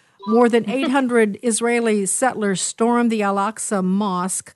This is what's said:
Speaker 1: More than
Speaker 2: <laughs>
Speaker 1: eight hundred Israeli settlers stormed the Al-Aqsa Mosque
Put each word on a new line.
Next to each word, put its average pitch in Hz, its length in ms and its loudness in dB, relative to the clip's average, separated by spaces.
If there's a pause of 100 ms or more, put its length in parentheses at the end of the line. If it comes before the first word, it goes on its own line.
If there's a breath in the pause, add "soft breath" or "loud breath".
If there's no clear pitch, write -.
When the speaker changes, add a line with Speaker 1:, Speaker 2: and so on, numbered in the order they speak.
(260 soft breath)
Speaker 1:
More 233 240 4
than 220 200 0
Speaker 2:
<laughs> 240 60 -2
Speaker 1:
eight 277 140 0
hundred 240 520 2
Israeli 233 600 0
settlers 202 560 -2
stormed 240 500 0
the 220 120 0
Al-Aqsa 196 600 -2
Mosque 185 720 -2